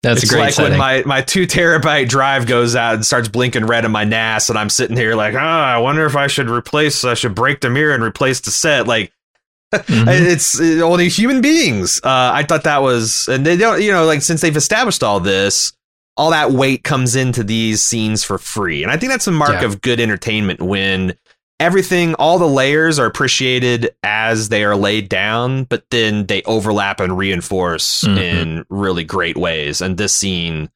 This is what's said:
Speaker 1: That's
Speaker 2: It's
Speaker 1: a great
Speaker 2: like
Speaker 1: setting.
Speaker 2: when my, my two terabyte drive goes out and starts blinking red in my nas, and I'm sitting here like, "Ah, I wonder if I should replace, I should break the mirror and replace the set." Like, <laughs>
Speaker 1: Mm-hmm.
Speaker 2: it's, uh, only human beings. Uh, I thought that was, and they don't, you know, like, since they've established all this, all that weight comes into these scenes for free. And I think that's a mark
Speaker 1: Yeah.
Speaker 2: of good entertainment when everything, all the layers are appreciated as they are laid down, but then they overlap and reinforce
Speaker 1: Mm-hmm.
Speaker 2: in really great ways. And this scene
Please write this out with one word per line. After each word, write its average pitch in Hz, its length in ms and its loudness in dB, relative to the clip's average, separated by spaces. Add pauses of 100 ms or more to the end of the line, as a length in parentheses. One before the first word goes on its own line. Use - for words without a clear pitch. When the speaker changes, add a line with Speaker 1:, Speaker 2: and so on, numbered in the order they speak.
Speaker 1:
That's 120 200 2
Speaker 2:
It's 107 80 2
Speaker 1:
a - 20 4
great 117 120 4
Speaker 2:
like - 80 0
Speaker 1:
setting. - 180 2
Speaker 2:
when 139 60 2
my, 131 280 2
my 135 160 0
two 180 240 0
terabyte 156 640 2
drive 135 380 2
goes 120 300 2
out 117 180 0
and 107 120 -2
starts 117 220 0
blinking 120 380 0
red 117 180 2
in 113 80 0
my 107 120 0
nas, 110 440 0
and 107 100 -2
I'm 104 100 -2
sitting 117 280 -2
here 113 180 0
like, 107 220 0
"Ah, 151 380 0
I 120 40 2
wonder 143 280 2
if 139 100 0
I 139 100 0
should 135 240 -2
replace, 143 540 -2
I 123 100 0
should 110 220 -4
break 131 240 0
the 123 100 -2
mirror 147 240 0
and 120 80 -2
replace 131 380 -2
the 104 120 -8
set." 139 360 0
Like, 113 280 -2
<laughs> - 560 -16
Speaker 1:
Mm-hmm. 117 360 0
Speaker 2:
it's, 175 520 2
uh, 165 220 2
only 175 260 2
human 247 320 2
beings. 226 640 2
Uh, 127 300 2
I 147 80 0
thought 151 220 0
that 147 180 2
was, 120 460 0
and 135 180 0
they 175 100 4
don't, 208 240 2
you 208 120 2
know, 170 120 2
like, 151 180 2
since 160 200 0
they've 165 140 2
established 214 480 0
all 101 160 0
this, 98 520 0 (440)
all 156 140 2
that 151 200 2
weight 135 340 0
comes 127 320 0
into 127 280 -2
these 110 360 -2
scenes 110 440 -2
for 98 140 -4
free. 82 440 -4
And 95 100 -4
I 156 60 -2
think 254 140 -2
that's 247 160 -4
a - 40 -2
mark 147 300 0
Speaker 1:
Yeah. 123 40 0
Speaker 2:
of 101 140 -4
good 120 180 0
entertainment 107 640 -2
when 95 540 -2 (440)
everything, 175 580 2
all 165 220 4
the 170 80 4
layers 147 520 2
are 123 80 2
appreciated 123 960 0
as 110 480 0
they 104 120 0
are 104 140 2
laid 101 320 0
down, 113 560 -2
but 120 260 -6
then 107 360 0
they 95 160 -2
overlap 104 580 -2
and 92 160 -2
reinforce 92 840 -2
Speaker 1:
Mm-hmm. 98 160 2
Speaker 2:
in 82 500 -4
really 95 360 -2
great 85 340 -4
ways. 80 420 -4
And 92 160 -4
this 98 160 -2
scene 85 640 -4